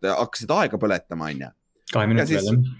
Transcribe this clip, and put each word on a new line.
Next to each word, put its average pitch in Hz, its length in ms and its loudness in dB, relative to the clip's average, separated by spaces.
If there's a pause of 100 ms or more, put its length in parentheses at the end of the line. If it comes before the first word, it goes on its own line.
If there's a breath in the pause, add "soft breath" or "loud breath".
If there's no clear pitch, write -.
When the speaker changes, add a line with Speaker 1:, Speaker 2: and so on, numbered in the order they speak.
Speaker 1:
äh, 95 100 2
hakkasid 113 400 -2
aega 180 240 0
põletama, 85 560 -2
on 67 60 -10
ju. 67 120 -12 (360)
Speaker 2:
Kahe 107 200 0
minuti 113 140 4
Speaker 1:
Ja 135 180 0
siis 98 100 0
Speaker 2:
peale, 123 140 4 (160)